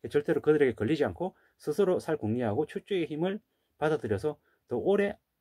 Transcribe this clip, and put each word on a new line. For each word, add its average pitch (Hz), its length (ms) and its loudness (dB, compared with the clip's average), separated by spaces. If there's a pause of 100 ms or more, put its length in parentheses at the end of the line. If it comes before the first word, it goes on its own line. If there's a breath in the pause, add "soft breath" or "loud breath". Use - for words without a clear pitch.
절대로 147 320 0
그들에게 147 340 4
걸리지 139 300 0
않고 117 320 -6 (220 soft breath)
스스로 180 400 0
살 160 180 -4
궁리하고 117 480 -2
축적의 185 420 -4
힘을 175 340 -4 (360)
받아들여서 147 640 -2 (300)
더 120 80 -2
오래, 196 400 0 (240)